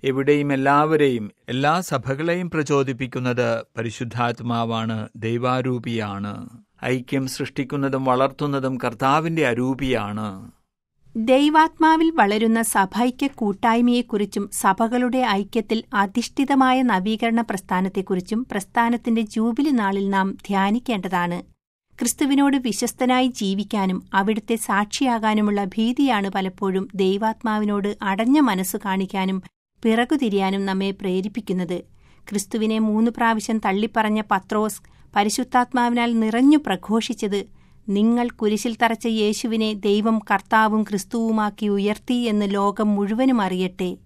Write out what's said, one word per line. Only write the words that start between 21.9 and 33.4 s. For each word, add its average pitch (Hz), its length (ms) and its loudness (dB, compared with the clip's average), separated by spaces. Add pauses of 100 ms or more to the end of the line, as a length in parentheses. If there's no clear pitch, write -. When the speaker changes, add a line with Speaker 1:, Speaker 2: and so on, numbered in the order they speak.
Speaker 2:
ക്രിസ്തുവിനോട് 277 580 2
വിശ്വസ്തനായി 254 680 0
ജീവിക്കാനും 196 760 -2 (100)
അവിടുത്തെ 214 420 0
സാക്ഷിയാകാനുമുള്ള 214 1080 0
ഭീതിയാണ് 226 680 0
പലപ്പോഴും 190 680 -4
ദൈവാത്മാവിനോട് 208 1040 -2
അടഞ്ഞ 226 380 2
മനസ്സ് 202 460 2
കാണിക്കാനും 190 580 -2 (400)
പിറകുതിരിയാനും 220 840 0
നമ്മെ 190 260 -2
പ്രേരിപ്പിക്കുന്നത്. 185 880 -4 (480)
ക്രിസ്തുവിനെ 220 500 -2
മൂന്ന് 220 320 2
പ്രാവശ്യം 226 460 0